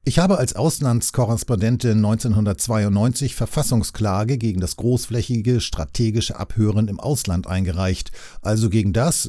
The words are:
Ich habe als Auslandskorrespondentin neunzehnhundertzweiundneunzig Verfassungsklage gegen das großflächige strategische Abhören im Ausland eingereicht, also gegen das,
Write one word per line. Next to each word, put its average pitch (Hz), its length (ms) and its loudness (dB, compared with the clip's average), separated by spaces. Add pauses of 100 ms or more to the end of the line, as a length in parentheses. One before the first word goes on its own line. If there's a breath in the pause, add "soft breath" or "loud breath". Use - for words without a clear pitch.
Ich - 160 2
habe 185 200 4
als 127 180 -2
Auslandskorrespondentin 117 1400 0
neunzehnhundertzweiundneunzig 107 1300 0
Verfassungsklage 110 1040 0
gegen 110 200 -2
das 92 180 -2
großflächige 120 840 0
strategische - 800 -2
Abhören 107 480 0
im 98 100 -6
Ausland 92 480 -2
eingereicht, 95 640 -2 (300 loud breath)
also 110 300 2
gegen 101 240 2
das, 143 340 0